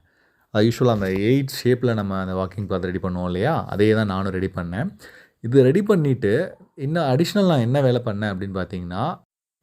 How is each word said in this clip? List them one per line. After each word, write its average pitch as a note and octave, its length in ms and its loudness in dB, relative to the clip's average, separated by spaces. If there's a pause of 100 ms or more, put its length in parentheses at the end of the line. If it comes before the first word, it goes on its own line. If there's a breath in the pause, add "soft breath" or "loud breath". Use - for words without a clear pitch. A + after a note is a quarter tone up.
(500)
அது G#2+ 140 4
யூஷுவலா A#2+ 260 2
அந்த G#2 160 0
எயிட் A2 400 2 (180)
ஷேப்ல B2 300 2
நம்ம G2 260 -4
அந்த F#2 140 -6
வாக்கிங் F#2+ 320 -4
பாத் F#2 180 -4
ரெடி F#2 140 -4
பண்ணுவோம் F2+ 260 -4
இல்லையா? G2 400 -2
அதே G#2+ 300 2
தான் A2 120 0
நானும் G2 260 -4
ரெடி F#2 220 -4
பண்ணேன். F#2 420 -6 (440 loud breath)
இது B2+ 220 4
ரெடி D3 200 4
பண்ணிட்டு, D3 760 0 (180)
இன்னும் D#3 300 -4
அடிஷனல் E3+ 440 2
நான் D#3+ 100 4
என்ன B2 220 2
வேலை B2 240 2
பண்ணேன் G#2 300 -4
அப்படின்னு F#2+ 200 -8
பார்த்தீங்கன்னா, F#2 680 -6 (400)